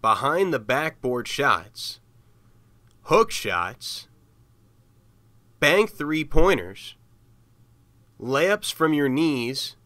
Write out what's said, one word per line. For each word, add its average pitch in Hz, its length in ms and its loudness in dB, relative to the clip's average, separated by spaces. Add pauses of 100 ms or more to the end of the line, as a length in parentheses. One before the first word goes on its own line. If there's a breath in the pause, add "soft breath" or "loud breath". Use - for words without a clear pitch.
behind 147 540 0
the 131 40 -2
backboard 123 680 -4
shots, 107 720 -4 (1080)
hook 208 260 2
shots, 92 720 -8 (1500)
bank 185 320 2
three-pointers, 151 1040 0 (1300)
layups 160 520 0
from 160 220 2
your 143 140 2
knees 135 680 -2 (120)